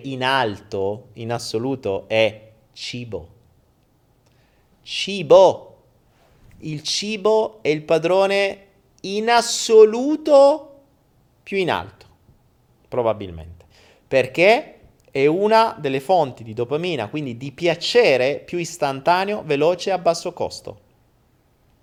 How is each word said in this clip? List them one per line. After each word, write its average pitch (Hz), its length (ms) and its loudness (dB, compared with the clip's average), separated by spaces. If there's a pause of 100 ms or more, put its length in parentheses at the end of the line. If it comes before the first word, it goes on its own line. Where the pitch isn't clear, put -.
in 131 200 -8
alto, 107 920 -4
in 117 160 -10
assoluto, 117 800 -6
è 110 440 -2 (200)
cibo. 104 560 -14 (1500)
Cibo! 180 1000 2 (800)
Il 151 220 -10
cibo 214 800 -2
è - 80 -4
il 156 140 -2
padrone 190 840 0 (360)
in 208 260 -4
assoluto 269 1500 4 (640)
più - 160 -6
in 175 120 0
alto, 95 360 -6 (800)
probabilmente. 98 760 -6 (440)
Perché 165 680 2 (320)
è 139 160 0
una 214 520 2
delle 135 220 -4
fonti 143 420 -2
di 113 120 -14
dopamina, 131 540 -4
quindi 139 280 -8
di 131 160 -12
piacere 160 840 2
più - 200 -10
istantaneo, 170 840 -2
veloce, 165 480 0
a 185 60 -2
basso 170 340 -4
costo. - 480 -12 (1040)